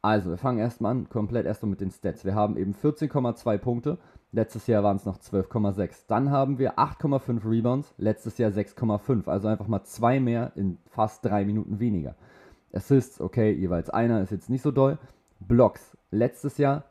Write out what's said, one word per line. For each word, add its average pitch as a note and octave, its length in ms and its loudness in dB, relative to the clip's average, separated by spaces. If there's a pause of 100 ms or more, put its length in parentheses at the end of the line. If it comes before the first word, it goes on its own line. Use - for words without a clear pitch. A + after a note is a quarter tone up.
Also, G2+ 300 2
wir F2+ 60 -4
fangen B2+ 200 -2
erstmal A2+ 340 -2
an, B2 160 -2
komplett A2+ 380 -2
erstmal G#2+ 240 -4
mit G2 100 -4
den F#2+ 120 -4
Stats. - 340 -8
Wir F#2+ 100 -2
haben G#2 220 0
eben G2 160 -2
vierzehn D3+ 340 -2
Komma B2 280 -2
zwei G#2+ 220 0
Punkte. B2 400 -2 (360)
Letztes A2 340 -2
Jahr G#2 160 4
waren's G2+ 220 2
noch F#2+ 140 -4
zwölf F#2+ 280 -2
Komma G2+ 240 0
sechs. F#2 360 -6
Dann C3 240 2
haben C3+ 280 0
wir B2+ 180 0
acht D3 220 0
Komma C#3 200 0
fünf A#2 260 -4
Rebounds, A#2 520 0
letztes G#2+ 400 -2
Jahr A2 140 2
sechs G2 240 -4
Komma G#2+ 220 0
fünf. G#2+ 320 -2
Also G2 180 -2
einfach G#2 200 -2
mal G#2 160 -2
zwei A#2+ 360 0
mehr A#2+ 360 -2
in F#2 320 -4
fast - 360 -4
drei G2+ 220 0
Minuten G#2 340 -4
weniger. F#2 360 -2 (580)
Assists, - 480 0
okay, G#2+ 320 2
jeweils E2+ 360 -2
einer, A#2 320 2
ist F#2+ 100 -4
jetzt G2 180 -8
nicht B2+ 140 -2
so D3 80 2
doll. C#3 260 4 (420)
Blocks, A#2 560 4 (160)
letztes A#2+ 460 -2
Jahr C#3+ 340 2